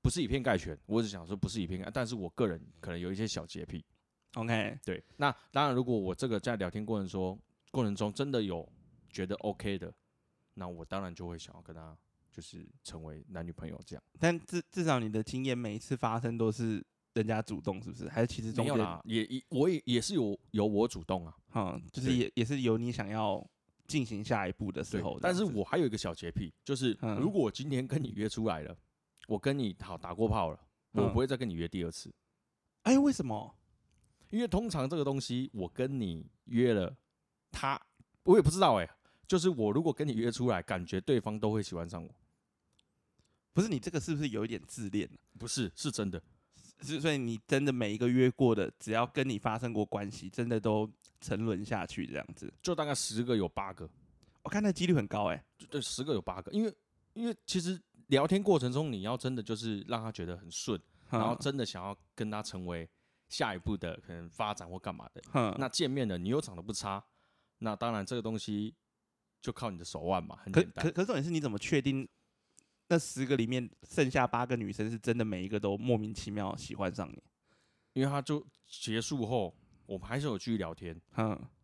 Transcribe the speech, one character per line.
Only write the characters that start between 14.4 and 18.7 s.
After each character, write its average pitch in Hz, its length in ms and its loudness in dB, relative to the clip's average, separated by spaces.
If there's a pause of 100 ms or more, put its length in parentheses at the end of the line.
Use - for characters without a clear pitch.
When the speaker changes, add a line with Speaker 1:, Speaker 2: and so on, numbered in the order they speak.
Speaker 2:
至-， 175 240 -2
至 180 140 -2
少 151 140 4
你 113 120 0
的 107 120 0
经 127 220 -4
验 127 120 2
每 113 180 -4
一 110 40 -4
次 - 180 -4
发 117 220 2
生 117 200 -2
都 113 120 4
是 110 340 0 (300)
人 110 120 2
家 110 160 0
主 - 180 -6
动， 95 220 -4
是 - 80 -10
不 - 60 -10
是？ - 120 -8
还 113 140 2
是 120 40 4
其 117 160 -4
实 110 100 -4
中 113 120 0
间 143 100 0